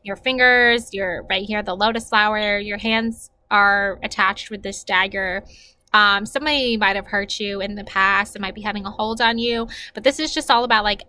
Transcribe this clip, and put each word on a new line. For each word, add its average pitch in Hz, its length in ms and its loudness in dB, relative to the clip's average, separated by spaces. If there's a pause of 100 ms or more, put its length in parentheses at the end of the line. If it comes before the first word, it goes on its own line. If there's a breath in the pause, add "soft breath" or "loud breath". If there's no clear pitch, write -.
Your 196 140 -8
fingers, 247 760 4
your, 190 360 -4
right 190 140 -2
here, 208 200 -4
the 208 100 -4
lotus 220 360 0
flower, 214 500 2
your 208 180 -6
hands 226 540 -2 (180)
are 202 540 2
attached 202 480 -2
with 202 100 -12
this 196 220 -10
dagger. 196 600 0 (500 soft breath)
Um, 208 320 4
somebody 269 500 0
might 202 220 2
have 190 100 -8
hurt 202 320 -4
you 202 220 -6
in 202 140 -6
the 202 100 -12
past. 196 500 0
It 202 60 -10
might 190 140 -8
be 214 60 -14
having 202 240 -6
a 202 60 -6
hold 220 300 -4
on 233 160 2
you, 233 300 -2 (260 loud breath)
but 214 100 -12
this 277 160 2
is 311 140 -4
just 302 180 -2
all 240 140 4
about, 226 180 4
like, 208 260 -2